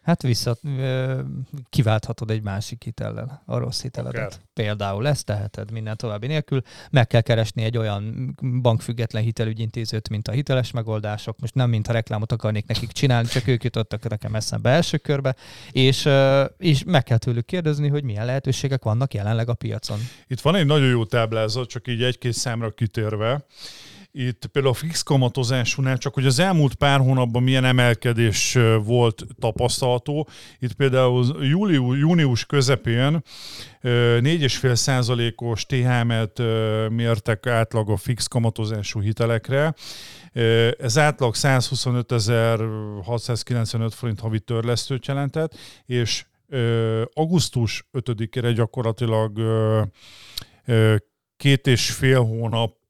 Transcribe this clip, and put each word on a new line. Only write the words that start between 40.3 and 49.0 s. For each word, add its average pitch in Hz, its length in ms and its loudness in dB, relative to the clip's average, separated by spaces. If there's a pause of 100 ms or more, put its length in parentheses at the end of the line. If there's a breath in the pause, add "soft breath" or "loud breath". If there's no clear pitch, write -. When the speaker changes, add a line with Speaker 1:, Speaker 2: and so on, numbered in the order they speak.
Speaker 2:
Ö, 117 360 4 (100)
ez 123 180 0
átlag 135 380 2
százhuszonötezer-hatszázkilencvenöt 113 2500 0
forint 110 260 -6
havi 110 200 -4
törlesztőt 117 680 -4
jelentett, 143 520 -4 (280 loud breath)
és, 120 400 -2 (220)
ö, 113 540 0 (120)
augusztus 156 800 0
ötödikére 117 600 -2
gyakorlatilag, 110 840 0